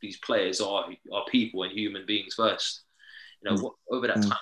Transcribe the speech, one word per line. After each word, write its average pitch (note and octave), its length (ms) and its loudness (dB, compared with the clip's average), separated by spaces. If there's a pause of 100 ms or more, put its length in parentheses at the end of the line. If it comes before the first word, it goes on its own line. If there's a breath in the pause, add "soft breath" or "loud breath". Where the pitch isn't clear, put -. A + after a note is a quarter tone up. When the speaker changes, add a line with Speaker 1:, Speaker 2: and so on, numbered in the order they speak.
Speaker 1:
these G2+ 160 -10
players F#2+ 420 2
are, G2 260 0 (280)
are G2+ 160 -4
people G2+ 340 2
and F#2+ 80 -2
human G2 340 -4
beings G#2 300 -2
first. - 480 0 (580 loud breath)
You G2+ 80 -4
know, G2 80 4
Speaker 2:
Mm. F#2 60 0
Speaker 1:
what, - 100 -6 (160)
over B2 180 0
that G#2+ 100 2
Speaker 2:
Mm. G#2 120 4
Speaker 1:
time, A#2 120 0